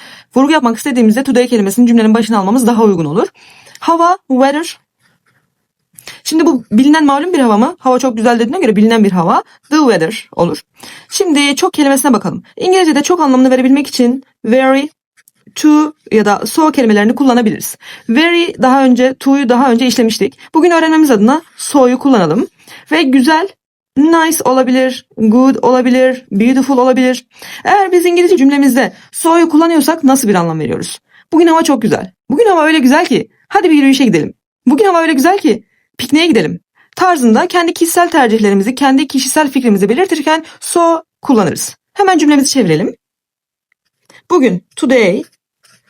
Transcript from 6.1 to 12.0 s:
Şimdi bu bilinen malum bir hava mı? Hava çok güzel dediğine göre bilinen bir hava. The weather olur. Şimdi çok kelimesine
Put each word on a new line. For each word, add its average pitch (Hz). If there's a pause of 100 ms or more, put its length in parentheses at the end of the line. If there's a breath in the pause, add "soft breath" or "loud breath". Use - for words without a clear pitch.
Şimdi 320
bu 269
bilinen 294
malum 285
bir 320
hava 226
mı? 277
Hava 254
çok 254
güzel 233
dediğine 247
göre 220
bilinen 220
bir 196
hava. 185 (280 soft breath)
The 302
weather 220
olur. 170 (460 loud breath)
Şimdi 285
çok 370
kelimesine 277